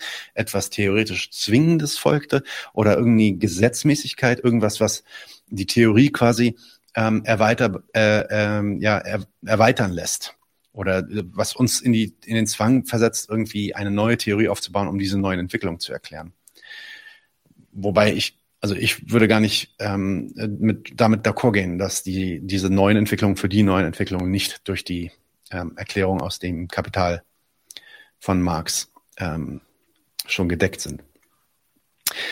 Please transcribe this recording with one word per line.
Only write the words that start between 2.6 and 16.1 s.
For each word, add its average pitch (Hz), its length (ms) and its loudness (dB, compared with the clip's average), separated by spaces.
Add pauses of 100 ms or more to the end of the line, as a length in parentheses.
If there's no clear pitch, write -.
oder 104 240 4
irgendwie 110 400 4
Gesetzmäßigkeit, 120 1040 0
irgendwas, 113 360 2
was - 240 0 (440)
die 98 200 -4
Theorie 117 440 6
quasi, 120 440 2 (400)
ähm, 110 300 0
erweiter-, 110 580 2 (100)
äh, 107 360 4
ähm, 104 520 0
ja, 104 160 2
er-, 98 280 -6 (200)
erweitern 107 460 4
lässt. - 440 -6 (380)
Oder, 95 260 0
äh, 98 320 -6
was 98 240 -4
uns - 260 0
in 123 120 2
die, 110 220 0 (100)
in 113 100 -4
den 110 120 2
Zwang 120 380 0
versetzt, 113 440 0
irgendwie 107 460 -4
eine 101 160 -6
neue 110 260 2
Theorie 104 320 0
aufzubauen, 98 380 -4
um 95 120 -4
diese 98 180 -2
neuen 95 220 0
Entwicklungen 87 400 -6
zu - 140 -10
erklären. 78 400 -14 (1400)